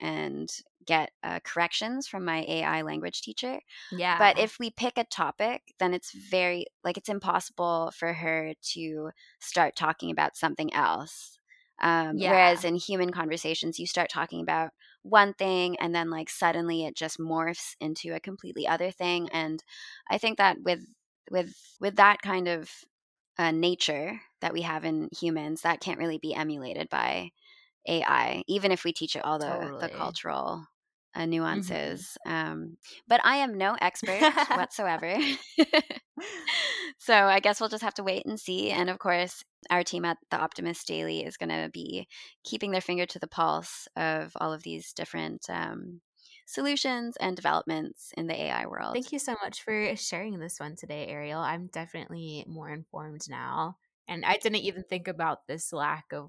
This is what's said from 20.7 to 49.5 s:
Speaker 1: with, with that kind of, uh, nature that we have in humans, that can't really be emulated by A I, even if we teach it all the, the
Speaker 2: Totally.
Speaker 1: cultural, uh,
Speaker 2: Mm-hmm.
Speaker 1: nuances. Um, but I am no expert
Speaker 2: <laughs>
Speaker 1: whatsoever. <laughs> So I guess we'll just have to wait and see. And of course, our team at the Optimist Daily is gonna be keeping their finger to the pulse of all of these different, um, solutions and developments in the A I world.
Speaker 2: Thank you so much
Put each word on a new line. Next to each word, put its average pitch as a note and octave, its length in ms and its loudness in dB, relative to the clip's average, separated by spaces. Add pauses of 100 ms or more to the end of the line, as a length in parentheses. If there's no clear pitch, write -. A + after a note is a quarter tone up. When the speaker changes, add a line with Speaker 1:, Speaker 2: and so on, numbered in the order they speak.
Speaker 1:
with, F#3 240 0 (260)
with G3+ 160 0
that G3+ 260 10
kind F#3 260 0
of, E3 220 -2 (680)
uh, E3 140 4
nature E3+ 680 2 (200)
that E3+ 120 -2
we E3 100 -2
have D#3+ 220 -4
in D#3+ 240 0 (100)
humans, D#3+ 440 0
that E3+ 180 2
can't - 180 -4
really D#3+ 200 -2
be D#3 160 -4
emulated D3+ 540 -4
by - 420 0 (560)
A E3 160 0
I, C3 460 2
even F#3+ 240 2
if F3+ 120 -2
we F3 80 0
teach - 240 -4
it - 80 -6
all D3+ 140 0
the, D3+ 80 -2
the C#3 60 -2 (280)
Speaker 2:
Totally. E3 120 -4
Speaker 1:
cultural, D#3 760 -4 (480)
uh, - 60 -4
Speaker 2:
Mm-hmm. E3 100 0
Speaker 1:
nuances. E3 840 -2 (100)
Um, D#3+ 500 -4 (300)
but A#3+ 180 6
I C4+ 120 6
am C4 200 2
no G3 240 2
expert F#3+ 400 0
Speaker 2:
<laughs> D4+ 300 6
Speaker 1:
whatsoever. F3+ 680 0 (420)
<laughs> D#4+ 60 12 (1300)
So - 160 2
I G3 260 8
guess G3+ 200 4
we'll A3 80 0
just G#3+ 140 -4
have G#3+ 120 -2
to G3+ 100 -6
wait F#3+ 200 0
and G#3+ 160 -4
see. F#3 300 -2
And F3+ 180 2
of F#3 100 -4
course, F3+ 460 0 (240)
our F3+ 140 4
team F3 240 -4
at E3 100 0 (140)
the E3+ 80 0
Optimist E3+ 480 -4
Daily D#3+ 380 -4
is - 120 -10
gonna D#3+ 360 -4
be F3 340 -8 (380)
keeping G#3 260 -6
their F#3 100 2
finger F3+ 260 -2
to - 120 -10
the - 80 -8
pulse E3 680 -2
of D#3+ 440 -2
all D#3+ 120 -2
of D#3 100 -10
these E3 300 -10
different, - 580 -8
um, F3 500 -8 (460)
solutions C4+ 720 -2
and F#3 180 -2
developments - 800 -2
in E3 100 -4
the D#3+ 140 -2
A D#3 100 -4
I A#1+ 160 -2
world. - 280 -6
Speaker 2:
Thank B3+ 180 -4
you C#4+ 60 -4
so B3+ 240 -4
much F#3+ 200 -10